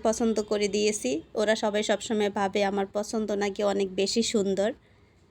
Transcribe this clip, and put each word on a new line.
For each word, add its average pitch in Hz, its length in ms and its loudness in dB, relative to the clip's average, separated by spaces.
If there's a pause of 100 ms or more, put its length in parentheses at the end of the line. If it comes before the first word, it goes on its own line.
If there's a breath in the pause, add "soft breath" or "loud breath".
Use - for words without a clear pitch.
পছন্দ 226 400 2
করে 208 260 0
দিয়েছি। 208 540 0 (120)
ওরা 214 220 2
সবাই 214 260 0
সবসময় 208 480 0
ভাবে 202 340 0
আমার 196 280 0
পছন্দ 208 400 -4
নাকি 202 300 -2
অনেক 196 320 0
বেশি 196 280 2
সুন্দর, 196 500 0 (580 soft breath)